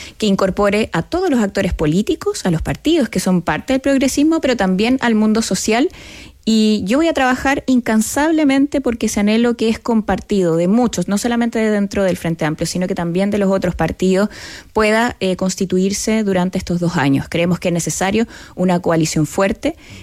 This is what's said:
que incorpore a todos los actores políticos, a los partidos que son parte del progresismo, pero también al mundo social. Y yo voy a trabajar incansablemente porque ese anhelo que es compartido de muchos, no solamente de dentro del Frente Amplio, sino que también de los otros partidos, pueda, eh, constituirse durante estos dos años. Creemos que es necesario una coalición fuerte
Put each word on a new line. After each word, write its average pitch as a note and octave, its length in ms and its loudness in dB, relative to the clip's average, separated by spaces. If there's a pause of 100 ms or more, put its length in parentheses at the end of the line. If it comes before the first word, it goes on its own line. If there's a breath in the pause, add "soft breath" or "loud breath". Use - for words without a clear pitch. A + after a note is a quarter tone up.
(180 loud breath)
que A3 80 -2
incorpore G3+ 680 2
a E3+ 100 -2
todos F#4 260 -2
los B3+ 120 2
actores G3 340 -2
políticos, G#3+ 720 -2
a F#3 40 0
los D#3+ 120 0
partidos D4 480 0
que F#3+ 100 -2
son F3+ 220 0
parte D#3+ 320 -2
del C4 60 0
progresismo, C#4 600 2
pero C4 160 0
también G#3 460 2
al A#3 120 2
mundo G#3+ 280 2
social. A3+ 460 0 (580 loud breath)
Y G#3+ 400 2
yo A3 120 0
voy E4 80 2
a D#4+ 60 2
trabajar C4+ 540 0
incansablemente C#4 1120 2
porque A#3 260 -2
ese G#3+ 140 -2
anhelo A3+ 360 2
que A3 120 0
es A3 100 0
compartido G3 760 0
de F3 120 2
muchos, G#3+ 380 2
no G3+ 120 -2
solamente A#3 400 -2
de A3 120 0
dentro G3+ 320 -2
del F#3 140 0
Frente E3 300 -4
Amplio, D#3 200 -4
sino F3+ 200 -4
que F#3+ 80 -4
también F3+ 360 -2
de G#3+ 80 -2
los G3 120 2
otros F#3+ 240 0
partidos, F#3 560 0 (420 loud breath)
pueda, A3 480 2
eh, F#3 160 -2
constituirse F#3+ 880 -2
durante F#3 320 0
estos F3+ 240 -4
dos E3+ 160 0
años. C#3 320 0
Creemos E3+ 320 0
que F#3 80 -2
es E3+ 60 0
necesario F#3+ 520 -2 (300 loud breath)
una F3+ 240 2
coalición D#3+ 460 0
fuerte A3 500 -2 (260 loud breath)